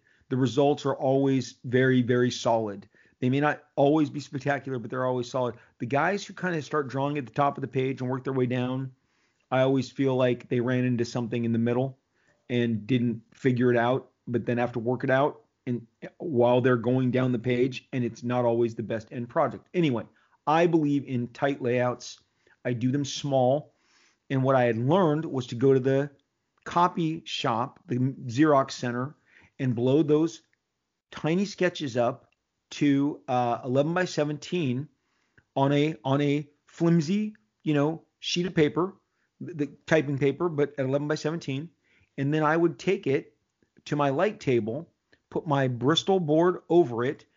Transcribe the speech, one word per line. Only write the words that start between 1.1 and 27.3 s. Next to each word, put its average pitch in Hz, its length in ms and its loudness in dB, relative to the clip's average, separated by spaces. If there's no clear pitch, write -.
very, 127 380 4
very 123 280 2
solid. 113 580 -2
They 127 100 0
may 139 100 0
not 147 220 0
always 143 340 4
be 139 100 -10
spectacular, 135 580 -4
but 120 120 -10
they're 127 160 -2
always 127 240 -2
solid. 123 240 -2
The 123 80 -6
guys 165 380 0
who 196 100 -18
kinda 170 260 -4
start 143 280 -4
drawing 139 300 -2
at 127 80 -6
the - 60 -20
top 143 240 2
of 135 60 -8
the 139 60 -6
page 131 320 -4
and 127 100 -4
work 131 140 -4
their 135 80 -4
way 127 140 0
down, 127 460 -4
I 131 100 2
always 131 300 2
feel 135 260 0
like 123 320 0
they 123 120 0
ran 127 240 0
into 120 200 0
something 117 400 -4
in 117 80 0
the 117 60 0
middle 123 400 0
and 117 360 -2
didn't 120 360 -2
figure 127 380 2
it 120 80 2
out, 123 320 0
but 120 180 -4
then 120 140 -2
have 123 140 -2
to 123 60 -6
work 120 260 -2
it 131 60 -2
out 139 320 2
and 120 200 -6
while 123 420 2
they're 127 160 4
going 123 360 0
down 127 180 2
the 120 80 -2
page, 127 540 -2
and 127 100 -2
it's 117 220 -6
not 123 200 -2
always 117 300 2
the 113 80 -8
best 110 300 -6
end 120 160 -10
project. 120 440 -2
Anyway, 143 300 0
I 160 220 4
believe 147 400 2
in 120 220 -4
tight 143 340 -4
layouts. 123 560 -2
I 127 80 -2
do 123 180 -2
them 143 140 -2
small. 135 680 -2
And 135 140 0
what 135 140 4
I 123 80 4
had 117 120 2
learned 156 480 2
was 131 220 -6
to 127 80 -8
go 135 180 4
to 135 60 6
the 135 320 0
copy 175 600 0
shop, 123 640 -4